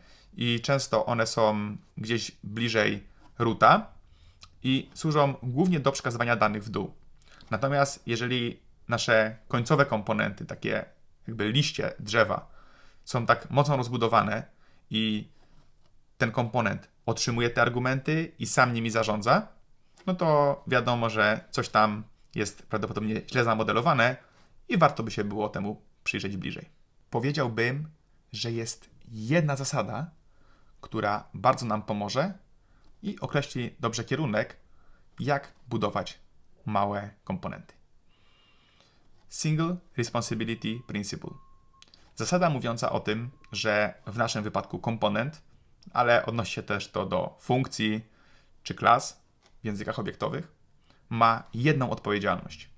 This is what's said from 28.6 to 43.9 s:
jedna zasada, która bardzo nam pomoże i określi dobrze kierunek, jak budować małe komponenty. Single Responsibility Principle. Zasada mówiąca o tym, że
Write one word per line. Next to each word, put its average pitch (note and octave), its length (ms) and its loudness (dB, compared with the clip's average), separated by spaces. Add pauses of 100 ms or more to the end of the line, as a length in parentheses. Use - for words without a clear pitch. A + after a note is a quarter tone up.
jedna C#3 480 0
zasada, C3 540 -4 (680)
która G#2 540 -4
bardzo B2+ 320 2
nam G#2+ 160 -2
pomoże A#2 560 -4 (640)
i G#3 180 -8
określi B2+ 600 -4
dobrze A#2 240 -4
kierunek, B2+ 520 -2 (640)
jak C#3+ 320 -2 (160)
budować A#2 520 -2 (460)
małe G2+ 440 0 (140)
komponenty. - 500 -8 (1500)
Single E3 480 0 (200)
Responsibility A2+ 880 -4
Principle. - 440 -6 (840)
Zasada F3 340 2
mówiąca A#2+ 420 -2
o A2 80 0
tym, A2+ 300 -4 (220)
że G#2+ 420 2 (120)